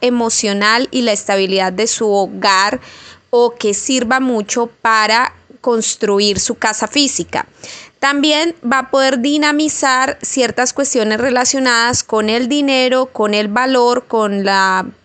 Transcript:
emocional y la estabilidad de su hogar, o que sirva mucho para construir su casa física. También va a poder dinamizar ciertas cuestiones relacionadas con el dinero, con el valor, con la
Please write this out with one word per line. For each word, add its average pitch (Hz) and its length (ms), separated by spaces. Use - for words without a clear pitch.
emocional 226 880
y 254 100
la 226 100
estabilidad 190 600
de 214 140
su 226 220
hogar, 196 720
o 240 260
que 208 180
sirva 262 460
mucho 233 480
para 220 520
construir 208 800
su - 160
casa 220 320
física. - 600
También 302 640
va 262 160
a 262 120
poder 269 280
dinamizar 285 1040
ciertas 247 520
cuestiones 220 460
relacionadas 247 840
con 214 260
el 233 180
dinero, 262 600
con 214 260
el 208 140
valor, 247 600
con 202 360
la 190 420